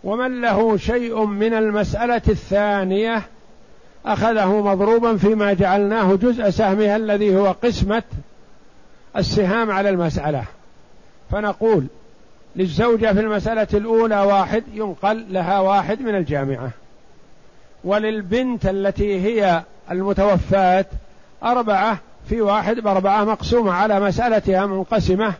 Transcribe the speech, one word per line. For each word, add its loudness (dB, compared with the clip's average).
ومن -4
له 2
شيء -2
من -2
المسألة -2
الثانية 0
أخذه 2
مضروبا 2
فيما 2
جعلناه 2
جزء 0
سهمها 2
الذي 2
هو 2
قسمة 0
السهام 0
على 0
المسألة، -2
فنقول 0
للزوجة 0
في 2
المسألة -2
الأولى 2
واحد 2
ينقل -4
لها 0
واحد 0
من -4
الجامعة، -4
وللبنت -2
التي -2
هي 0
المتوفاة 2
أربعة 0
في -2
واحد 0
بأربعة 2
مقسومة 0
على 2
مسألتها 0
منقسمة -2